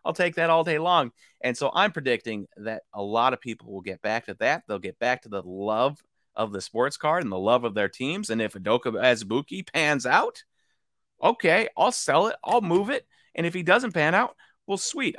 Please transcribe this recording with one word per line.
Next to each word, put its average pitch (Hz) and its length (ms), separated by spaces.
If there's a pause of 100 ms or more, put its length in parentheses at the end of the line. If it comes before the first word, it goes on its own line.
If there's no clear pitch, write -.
I'll 165 80
take 175 220
that 165 160
all 165 140
day 160 140
long. 160 320 (300)
And 123 160
so 143 160
I'm 190 200
predicting 117 540 (120)
that 110 240 (100)
a 104 100
lot 113 300
of 123 80
people 110 320
will 98 80
get 92 220
back 110 240
to 101 140
that. 135 280
They'll 104 100
get 90 200
back 123 240
to 113 80
the 98 120
love 107 600 (320)
of 107 180
the 98 80
sports 123 380
card 160 240
and 107 100
the 92 60
love 117 260
of 113 80
their 101 160
teams. 170 400
And 113 140
if 107 100
Udoka 107 400
Azubuike 120 800
pans 147 320
out, 185 400 (800)
okay, 202 460 (100)
I'll 220 140
sell 160 340
it. 226 180
I'll 233 160
move 196 300
it. - 160 (280)
And 165 120
if 170 80
he 185 80
doesn't 202 300
pan 160 220
out, 226 220 (300)
well, 196 120
sweet. - 400